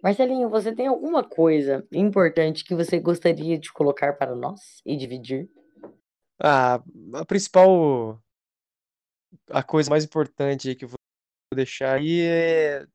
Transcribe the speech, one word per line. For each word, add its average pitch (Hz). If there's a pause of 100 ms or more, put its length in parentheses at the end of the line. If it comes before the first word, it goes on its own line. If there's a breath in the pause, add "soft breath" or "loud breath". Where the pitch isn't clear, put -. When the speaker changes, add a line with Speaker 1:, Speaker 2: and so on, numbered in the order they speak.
Speaker 1:
Marcelinho, 247
você 220
tem 247
alguma 277
coisa 151
importante 170
que -
você 170
gostaria 165
de -
colocar 143
para 131
nós 135
e 143
dividir? 127 (880)
Speaker 2:
Ah, 127 (340)
a 160
principal, 170 (1300)
a 135
coisa 156
mais 151
importante 139
aí 127
que 127
eu 120
vou 123 (560)
deixar 131
aí 160
é 165